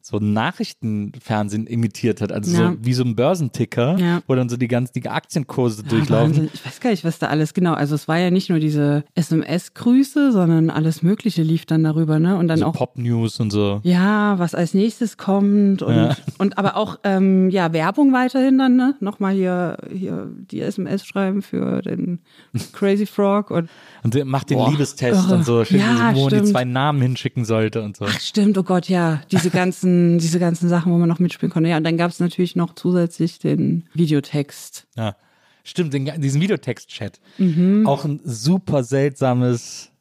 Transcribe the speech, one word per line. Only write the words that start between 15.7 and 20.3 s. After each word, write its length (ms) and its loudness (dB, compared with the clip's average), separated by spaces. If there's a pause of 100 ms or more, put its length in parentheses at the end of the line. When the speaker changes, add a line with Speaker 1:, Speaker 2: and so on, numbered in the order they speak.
Speaker 2:
und, 120 0
Speaker 1:
Ja. 220 2 (220)
Speaker 2:
und 200 -2
aber 180 -2
auch, 280 -4
ähm, 460 4
ja, 220 0
Werbung 400 2
weiterhin 460 2
dann, 180 4
ne? 240 2
Nochmal 340 -2
hier, 440 -2 (120)
hier 460 -8